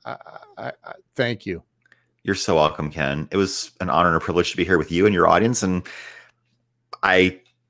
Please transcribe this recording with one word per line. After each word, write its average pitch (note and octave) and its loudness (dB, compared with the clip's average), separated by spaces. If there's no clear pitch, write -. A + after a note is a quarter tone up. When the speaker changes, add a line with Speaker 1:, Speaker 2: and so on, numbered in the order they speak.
Speaker 1:
I, - -12
I, - -10
I, G1+ -16
thank A#2+ -4
you. E2+ -8
Speaker 2:
You're G2 0
so F#2+ 0
welcome, D2+ 2
Ken. D2 -4
It F#2+ -2
was - -2
an F2+ -4
honor E2+ 2
and E2 2
a - -2
privilege F2 0
to - -6
be F2+ 0
here F2+ 2
with D#2 -2
you F2+ 4
and G#2+ 2
your E2+ 4
audience, G#2 2
and F2+ -4
I F#2 2